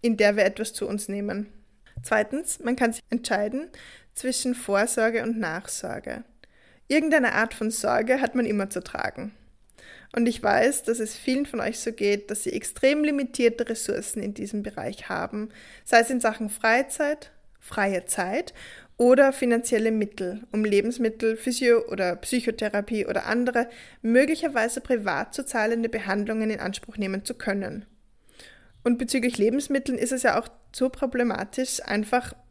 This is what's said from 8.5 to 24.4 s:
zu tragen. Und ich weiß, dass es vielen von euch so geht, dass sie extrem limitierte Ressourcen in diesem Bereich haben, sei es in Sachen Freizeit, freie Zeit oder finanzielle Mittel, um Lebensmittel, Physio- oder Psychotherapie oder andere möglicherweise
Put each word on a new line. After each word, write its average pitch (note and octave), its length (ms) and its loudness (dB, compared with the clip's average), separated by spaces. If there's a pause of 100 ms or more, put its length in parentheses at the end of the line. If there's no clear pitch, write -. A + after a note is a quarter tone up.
zu F#3 120 -6
tragen. - 500 -8 (800)
Und A#3 120 2
ich A#3 160 -2
weiß, A3 400 2
dass A#3 180 -2
es G#3+ 160 -6
vielen C4+ 300 -2
von A3+ 140 -6
euch - 200 -4
so A3+ 120 -6
geht, G3+ 380 -2
dass G#3+ 140 -4
sie - 80 -4
extrem C#4+ 500 2
limitierte B3+ 640 0
Ressourcen G#3+ 540 -4
in G3+ 120 -6
diesem G#3 280 -6
Bereich - 460 -10
haben, G#3 400 -6 (360)
sei A#3 160 8
es A#3 100 2
in B3+ 100 0
Sachen A3 300 0
Freizeit, C#4 800 0 (260)
freie G3 460 -2
Zeit G#3 480 -4 (460)
oder B3+ 340 8
finanzielle A#3 580 2
Mittel, G#3 520 -2 (100)
um G#3+ 120 2
Lebensmittel, A3 720 2
Physio- A#3+ 520 2
oder F#3 280 0
Psychotherapie G#3+ 880 -2
oder - 180 -2
andere A#3+ 460 0 (320)
möglicherweise B3 800 2